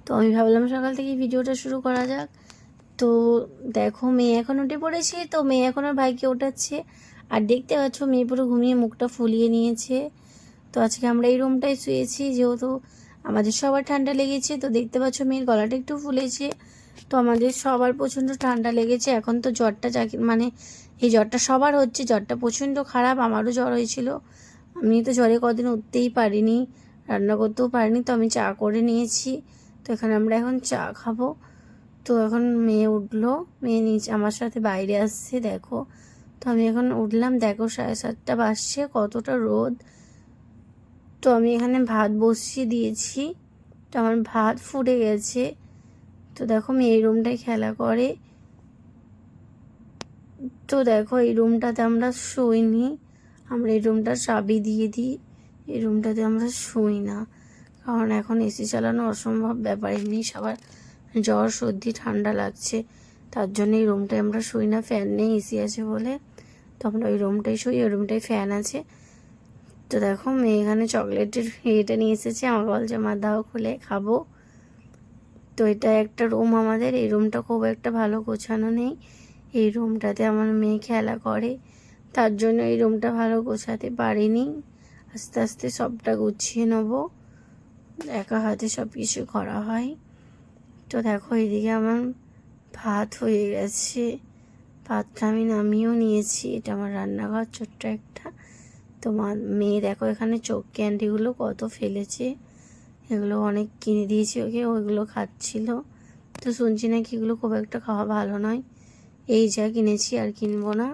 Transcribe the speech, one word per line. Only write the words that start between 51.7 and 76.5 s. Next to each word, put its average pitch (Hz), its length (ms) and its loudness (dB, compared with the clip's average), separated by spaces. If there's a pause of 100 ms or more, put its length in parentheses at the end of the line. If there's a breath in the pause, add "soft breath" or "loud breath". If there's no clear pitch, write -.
আমরা 233 280 2 (120)
শুইনি, 226 640 2 (600 soft breath)
আমরা 240 240 -2
এই 220 100 2
রুমটার 220 440 2
চাবি 214 340 0
দিয়ে 214 280 0
দিই। 240 260 -4 (540 loud breath)
এই 302 140 -6
রুমটাতে 220 420 0
আমরা 220 240 0 (120)
শুই 214 400 0
না, 202 180 -6 (600 loud breath)
কারণ 226 320 0
এখন 214 300 0
এসি 214 240 -2
চালানো 226 440 0
অসম্ভব 220 540 -2
ব্যাপার, 208 300 -2
এমনি 208 300 -2
সবার 220 340 -6 (640 loud breath)
জ্বর, 214 280 2
সর্দি, 220 440 -4
ঠান্ডা 208 400 -2
লাগছে, 202 440 -4 (540 loud breath)
তার 202 220 -4
জন্য 208 220 2
এই 220 100 4
রুমটায় 202 400 0
আমরা 214 160 -2
শুই 226 260 -2
না। 214 140 2
ফ্যান 214 340 -2
নেই, 220 220 2
এসি 208 220 -4
আছে 208 240 -4
বলে, 220 300 -4 (640 loud breath)
তো - 120 -16
আমরা 220 200 -2
ওই 208 100 0
রুমটাই 208 400 0
শুই, 247 240 -2
ওই 226 80 2
রুমটায় 208 320 -2
ফ্যান 202 300 -2
আছে। 208 280 -4 (1080 loud breath)
তো - 120 -4
দেখো, 196 340 0
মেয়ে 233 260 2
এখানে 214 280 2
চকলেটের 208 600 -2 (160)
ইয়েটা 214 320 2
নিয়ে 220 180 2
এসেছে, 226 340 -4
আমাকে 226 240 0
বলছে, 226 260 -2
"মা, 214 180 -2
দাও, 214 280 -2
খুলে 220 380 -6
খাবো।" 202 340 -2 (1400 loud breath)
তো 233 120 0
এটা 214 280 2
একটা 214 340 0
রুম 226 280 2